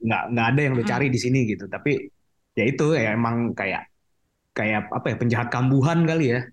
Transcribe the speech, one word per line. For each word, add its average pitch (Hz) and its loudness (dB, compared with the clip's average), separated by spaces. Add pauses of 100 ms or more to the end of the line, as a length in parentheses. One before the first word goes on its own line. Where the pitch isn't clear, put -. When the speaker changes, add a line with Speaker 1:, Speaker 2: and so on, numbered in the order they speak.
Speaker 1:
nggak, 107 0 (100)
nggak 117 0
ada 139 2
yang 131 0
lu 117 -2
Speaker 2:
Mm. 107 -2
Speaker 1:
cari 127 0
di 120 0
sini 127 2 (140)
gitu. 95 -6 (100)
Tapi 143 -2 (680)
ya 110 2
itu 151 -2 (120)
ya 110 0
emang 117 0 (220)
kayak, 95 -4 (720)
kayak 107 0 (160)
apa - -4
ya, 104 -4
penjahat 120 0
kambuhan 135 4 (100)
kali 160 2 (100)
ya. 123 0 (120)